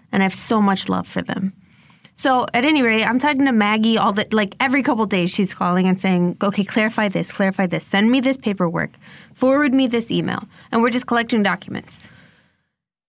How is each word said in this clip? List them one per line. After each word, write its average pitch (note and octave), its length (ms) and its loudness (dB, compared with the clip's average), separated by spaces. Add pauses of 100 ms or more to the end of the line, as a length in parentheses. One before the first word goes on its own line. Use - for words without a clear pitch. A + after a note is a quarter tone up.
(120)
and G3 100 0
I F#3+ 40 2
have F#3+ 100 -2
so A3 260 0
much G3 260 0
love F#3 200 -2
for - 160 -6
them. F#3+ 300 -6 (600)
So, B3+ 400 2
at A#3+ 100 0
any D4+ 200 2
rate, A3 200 2
I'm A3+ 140 0
talking C#4+ 280 2
to C4+ 60 2
Maggie A3 460 2
all G3+ 160 2
the, G3+ 180 -4
like, G#3+ 280 0
every C4+ 240 0
couple A3 240 0
days F#3 240 0
she's F#3+ 200 0
calling F3+ 360 0
and F#3 120 2
saying, F3 440 0
"Okay, G3+ 200 0
clarify A3 440 0
this, E3+ 240 -4
clarify F#3+ 340 0
this, E3+ 180 -4
send G#3+ 280 2
me C4+ 80 4
this C4 180 0
paperwork, E3+ 540 -4 (420)
forward C4+ 400 2
me C4+ 140 2
this A#3 240 -4
email," - 360 -4 (240)
and A3+ 120 2
we're A#3+ 80 2
just B3 160 -2
collecting A#3 340 0
documents. - 560 -4 (1160)